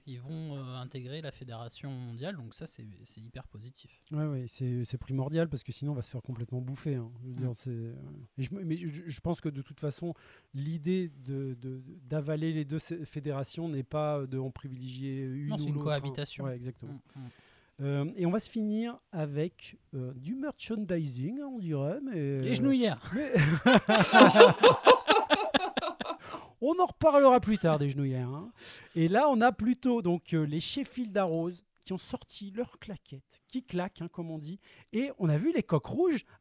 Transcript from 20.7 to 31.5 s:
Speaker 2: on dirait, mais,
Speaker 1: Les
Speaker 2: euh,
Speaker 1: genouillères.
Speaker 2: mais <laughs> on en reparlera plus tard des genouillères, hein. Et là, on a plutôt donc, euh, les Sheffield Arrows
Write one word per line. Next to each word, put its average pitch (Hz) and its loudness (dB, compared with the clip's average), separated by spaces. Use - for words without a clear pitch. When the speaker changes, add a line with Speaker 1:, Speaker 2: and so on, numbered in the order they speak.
Speaker 2:
on 262 -10
dirait, 160 -4
mais, 151 -4
Speaker 1:
Les 131 -2
Speaker 2:
euh, - 0
Speaker 1:
genouillères. 247 2
Speaker 2:
mais 262 -2
<laughs> 220 10
on 320 2
en 370 4
reparlera 285 8
plus 214 2
tard 156 2
des 143 0
genouillères, 131 -2
hein. 165 -10
Et 165 4
là, 226 4
on 240 4
a 247 6
plutôt 240 2
donc, 175 0
euh, 156 2
les 147 -2
Sheffield 240 -6
Arrows 170 0